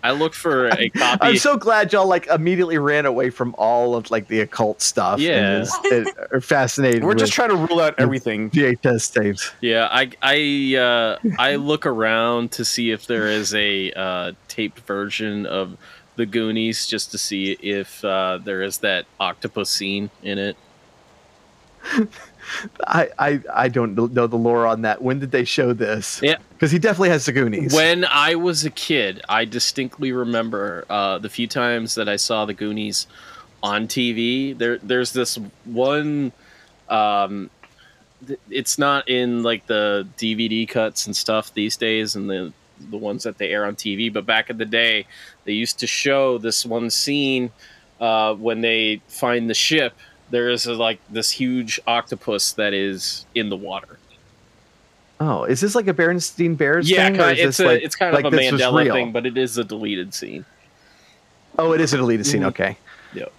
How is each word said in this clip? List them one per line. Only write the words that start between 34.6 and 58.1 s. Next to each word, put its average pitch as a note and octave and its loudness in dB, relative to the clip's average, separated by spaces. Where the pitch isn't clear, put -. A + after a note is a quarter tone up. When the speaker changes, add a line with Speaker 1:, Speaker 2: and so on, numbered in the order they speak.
Speaker 1:
there's B2 -2
this B2+ -2
one, C#3+ 0
um, G2+ 0
th-, C3+ -10
it's B2+ -4
not C#3+ 0
in, B2 0
like, A#2 -2
the G#2 0
D A2 -2
V A2+ -2
D A2 -2
cuts A2 -4
and G2+ -8
stuff A2 -2
these G#2+ -2
days A2 -2
and G2+ -6
the, F#2 -6
the G#2+ -10
ones G#2 -8
that A2 -8
they G2 -4
air G#2 -2
on G#2 -6
T G2+ -6
V, A2+ -2
but G#2 -6
back A2 0
in A#2 -8
the A2+ -4
day, A2 0
they G#2 -4
used A2+ -4
to A#2+ -4
show C3+ 0
this A2 -4
one A#2 -4
scene, C3+ -2
uh, A2 2
when A2+ -2
they A2+ 0
find A#2+ 0
the A2+ 0
ship. D3 0
There A#2+ 0
is A#2+ -2
a, A#2+ -4
like, A2+ 0
this A2 -4
huge B2+ -2
octopus A#2 -2
that G#2 0
is G2 -4
in A2 0
the G2 -4
water. F#2+ -12
Speaker 2:
Oh, C#3 0
is B2 0
this G3+ 0
like A3 2
a F#3 2
Berenstein E3+ 0
Bears D#3 2
Speaker 1:
Yeah, F3+ 6
Speaker 2:
thing, F#3+ 0
or E3+ 4
Speaker 1:
ki-, E3+ 2
Speaker 2:
is E3+ 4
Speaker 1:
it's C3 0
Speaker 2:
this - -2
Speaker 1:
a, F#3 6
Speaker 2:
like, D#3+ 4
Speaker 1:
it's D#3 -6
kind F3 2